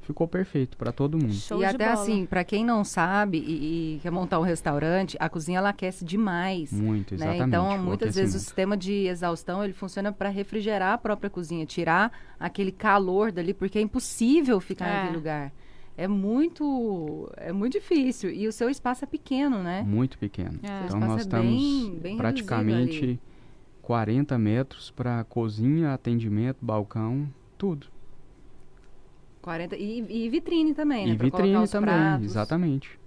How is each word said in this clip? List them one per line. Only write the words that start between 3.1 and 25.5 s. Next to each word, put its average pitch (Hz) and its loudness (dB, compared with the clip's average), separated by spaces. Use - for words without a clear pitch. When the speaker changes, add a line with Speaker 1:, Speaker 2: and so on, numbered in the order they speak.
Speaker 3:
e, 160 -2
e 147 -6
quer 175 -4
montar 175 0
um 165 4
restaurante, 165 2
a 160 0
cozinha 175 -2
ela 196 2
aquece 185 -6
demais, 180 -2
Speaker 1:
Muito, 104 0
Speaker 3:
né? - -2
Speaker 1:
exatamente, 127 2
Speaker 3:
Então, - 2
Speaker 1:
o 196 -2
Speaker 3:
muitas 190 -2
vezes 190 2
o 196 -2
Speaker 1:
aquecimento. 190 -4
Speaker 3:
sistema 196 -2
de 196 0
exaustão, 175 -4
ele 196 -4
funciona 196 -6
pra 202 -4
refrigerar 196 0
a 240 0
própria 208 -2
cozinha, 165 -6
tirar 170 2
aquele 190 -2
calor 202 4
dali, 175 -2
porque 196 -2
é - 4
impossível 254 4
ficar 180 -6
Speaker 2:
É. 196 0
Speaker 3:
naquele 180 -2
lugar. 151 -4
É 170 -4
muito, 214 0
é - -10
muito 202 0
difícil. 262 2
E 208 -2
o 220 -2
seu 240 2
espaço 254 -2
é 277 -10
pequeno, 269 0
né? 180 -2
Speaker 1:
Muito 127 0
pequeno. 87 -6
Speaker 2:
É. - -6
Speaker 3:
O - -6
seu 95 0
Speaker 1:
Então, - 2
Speaker 3:
espaço 110 2
Speaker 1:
nós 110 0
Speaker 3:
é - -6
bem, 233 4
Speaker 1:
estamos 262 0
Speaker 3:
bem 180 -6
reduzido - -6
Speaker 1:
praticamente 156 0
Speaker 3:
ali. 123 -2
Speaker 1:
quarenta 120 0
metros 110 0
pra 120 -2
cozinha, 120 2